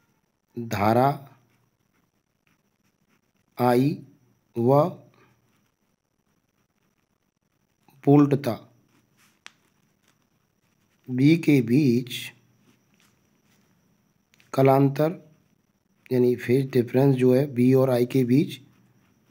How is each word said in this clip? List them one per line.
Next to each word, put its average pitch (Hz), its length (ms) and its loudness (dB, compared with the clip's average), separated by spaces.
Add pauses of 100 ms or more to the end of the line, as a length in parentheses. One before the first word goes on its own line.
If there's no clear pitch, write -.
(580)
धारा 117 540 -2 (2500)
आई 123 340 0 (640)
व 131 260 2 (3250)
वोल्टता 139 540 2 (2500)
बी 139 300 2
के 147 240 2
बीच 123 520 -2 (2500)
कलांतर, 139 720 0 (840)
यानी 123 260 0
फेज 131 360 -4
डिफरेंस 127 440 0
जो 127 180 2
है 135 100 0 (100)
बी 123 200 2
और 131 160 2
आई 123 160 0
के 131 180 -2
बीच 135 300 0 (760)